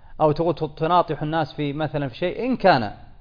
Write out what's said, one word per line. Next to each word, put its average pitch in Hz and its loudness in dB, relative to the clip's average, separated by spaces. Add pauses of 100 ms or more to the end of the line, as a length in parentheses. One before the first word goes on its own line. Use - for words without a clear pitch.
(200)
أو 156 4
تقول 165 0
تناطح 160 0
الناس 156 -2
في 143 -2
مثلًا 147 -4
في - -10
شيء، 180 -4
إن 254 0
كان 131 4 (280)